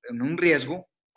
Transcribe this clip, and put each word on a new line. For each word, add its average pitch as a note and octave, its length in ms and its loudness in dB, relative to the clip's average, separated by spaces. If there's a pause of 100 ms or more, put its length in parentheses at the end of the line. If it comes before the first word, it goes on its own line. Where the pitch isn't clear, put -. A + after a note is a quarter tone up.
en A#2+ 140 -6
un D#3+ 160 -2
riesgo D#3+ 500 0 (280)